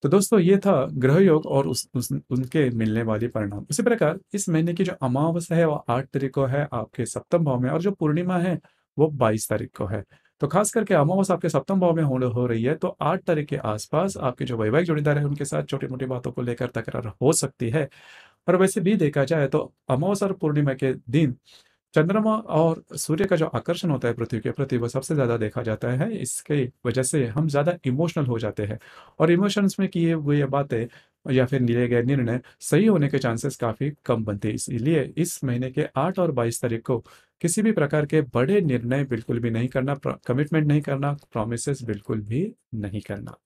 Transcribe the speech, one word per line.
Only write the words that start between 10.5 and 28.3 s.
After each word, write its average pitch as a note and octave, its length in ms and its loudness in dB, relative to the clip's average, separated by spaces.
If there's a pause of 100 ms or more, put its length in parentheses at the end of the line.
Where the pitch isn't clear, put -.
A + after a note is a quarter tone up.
करके G3+ 220 0
अमावस्या F3+ 420 2
आपके F3+ 120 -2
सप्तम F#3 320 0
भाव F3 140 4
में E3 80 0
हो, C3+ 160 0
हो B2 280 0
रही A2+ 160 0
है, C3 120 2
तो D#3+ 260 -4
आठ E3 220 -2
तारीख D3+ 260 -2
के C#3+ 80 -4
आसपास D3 600 -2
आपके C3+ 280 -4
जो B2 120 -6
वैवाहिक A2+ 300 2
जोड़ीदार D3+ 320 0
हैं, D3 60 -2
उनके C#3+ 200 -2
साथ D3 200 -4
छोटी-मोटी C3+ 420 -6
बातों B2+ 260 -6
को B2+ 100 -6
लेकर A#2+ 240 -4
तकरार A2+ 460 -6 (100)
हो C3+ 100 6
सकती - 380 -2
है। C#3+ 180 -2 (600)
और F3 80 4
वैसे F#3+ 240 2
भी G3 160 2
देखा D3 280 2
जाए, D3 220 2
तो D3 280 -2 (140)
अमावस्या F#3+ 400 0
और F#3+ 60 -2
पूर्णिमा D3 400 2
के C3 200 0 (160)
दिन C3+ 260 2 (580)
चंद्रमा G#3 420 2
और E3 480 0 (120)
सूर्य D#3+ 280 0
का F#3+ 120 2
जो D#3 100 2
आकर्षण E3+ 440 -2
होता B2+ 180 0
है A#2 60 0
पृथ्वी A#2 260 -4
के B2 100 -4
प्रति, C3+ 260 -2
वो A#2 120 -2
सबसे C3+ 260 -4
ज़्यादा A#2+ 220 2
देखा G#2+ 260 -2
जाता A2 260 -2
है। D#3+ 280 -2
इसके C3 540 -4 (160)
वजह A#2+ 160 0
से C3 240 0
हम D#3 220 -2
ज़्यादा D3 360 0
इमोशनल D3 420 0
हो A#2+ 120 0